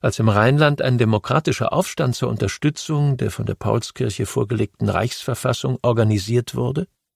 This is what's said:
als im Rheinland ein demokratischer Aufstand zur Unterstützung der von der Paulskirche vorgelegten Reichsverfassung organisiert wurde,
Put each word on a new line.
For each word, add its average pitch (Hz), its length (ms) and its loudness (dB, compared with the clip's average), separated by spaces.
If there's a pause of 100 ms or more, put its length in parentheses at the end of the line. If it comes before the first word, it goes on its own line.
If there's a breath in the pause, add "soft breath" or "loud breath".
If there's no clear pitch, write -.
als - 180 -2
im 110 120 4
Rheinland 139 500 4
ein 127 160 2
demokratischer 117 760 2
Aufstand 131 400 0
zur 123 160 -2
Unterstützung 143 880 0
der 107 120 0
von - 140 -6
der 101 100 -2
Paulskirche 110 680 -4
vorgelegten 110 640 -2
Reichsverfassung 117 920 -4
organisiert 113 720 0
wurde, 131 320 -4 (300)